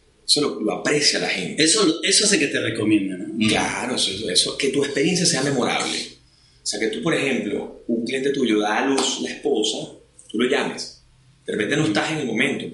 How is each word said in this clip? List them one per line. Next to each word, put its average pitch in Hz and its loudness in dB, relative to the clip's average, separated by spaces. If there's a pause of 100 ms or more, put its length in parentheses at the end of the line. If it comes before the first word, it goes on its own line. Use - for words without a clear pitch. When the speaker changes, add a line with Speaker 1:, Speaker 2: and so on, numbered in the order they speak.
(280)
Speaker 1:
Eso - 4
lo, - 0
lo 107 0
aprecia 135 2
la 85 -2
gente. 92 -2
Speaker 2:
Eso, 165 4
eso 196 4
hace 139 4
que 139 2
te 127 -2
recomienden, 107 0
¿no? - -2
Speaker 3:
Mm. - 4
Speaker 1:
Claro, 104 0
eso, 95 -2
eso, - 2
que 139 0
tu 139 2
experiencia 165 2
sea 131 2
memorable. 104 0 (680)
O - -12
sea, 104 -4
que 110 0
tú, 117 -4
por 170 0
ejemplo, - -2
un 120 0
cliente 135 -2
tuyo 110 2
da 104 0
a 135 0
luz 131 0
la 123 -4
esposa, - -2 (520)
tú 110 -4
lo 123 2
llames. - -4 (440)
De - -4
repente 120 0
no 156 4
Speaker 2:
Mm. - 2
Speaker 1:
estás 156 0
en 156 -2
el - -2
momento, 117 -2